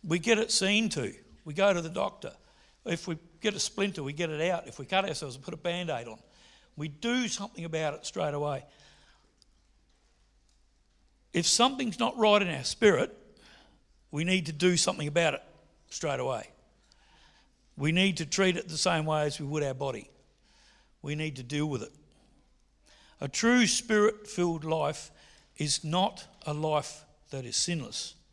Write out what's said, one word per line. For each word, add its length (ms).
We 160
get 200
it 120
seen 400
to. 220
We 80
go 200
to 80
the 80
doctor. 440
If 200
we 120
get 140
a 60
splinter, 420
we 120
get 160
it 200
out. 160
If 120
we 80
cut 200
ourselves, 300
we 80
put 80
a 60
Band-Aid 500
on. 100
We 120
do 400
something 360
about 300
it 120
straight 280
away. 300
If 120
something's 520
not 180
right 240
in 80
our 160
spirit, 500
we 140
need 220
to 60
do 260
something 280
about 280
it 80
straight 300
away. 280
We 160
need 240
to 100
treat 300
it 120
the 100
same 260
way 220
as 120
we 80
would 160
our 120
body. 360
We 120
need 220
to 60
deal 240
with 160
it. 100
A 80
true 380
spirit-filled 960
life 460
is 260
not 420
a 80
life 500
that 140
is 120
sinless. 580